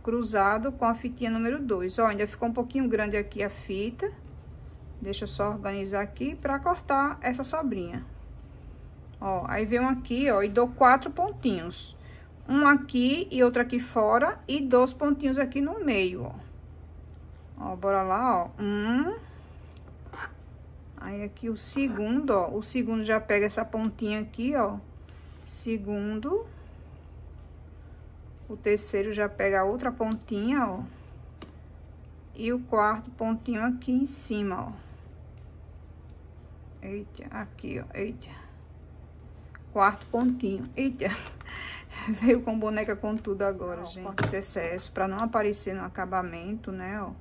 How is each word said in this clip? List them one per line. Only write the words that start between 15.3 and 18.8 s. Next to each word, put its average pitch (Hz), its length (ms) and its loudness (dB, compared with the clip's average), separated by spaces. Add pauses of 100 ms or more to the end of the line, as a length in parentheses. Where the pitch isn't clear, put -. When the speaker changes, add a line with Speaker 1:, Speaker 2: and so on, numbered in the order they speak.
Speaker 1:
aqui 269 240 2
no 349 240 0
meio, 190 380 2
ó. - 100 -6 (1300)
Ó, - 160 -4
bora 196 260 4
lá, 190 440 4
ó. - 40 -10 (100)
Um. 220 560 2 (1800)